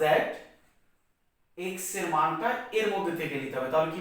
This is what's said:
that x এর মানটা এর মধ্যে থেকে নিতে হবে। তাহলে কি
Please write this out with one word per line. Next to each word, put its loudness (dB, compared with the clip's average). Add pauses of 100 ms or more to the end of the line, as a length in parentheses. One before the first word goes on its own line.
that 6 (1300)
x -6 (220)
এর -2 (100)
মানটা 2 (300)
এর 2
মধ্যে 0
থেকে -4
নিতে -8
হবে। -2
তাহলে 4
কি -6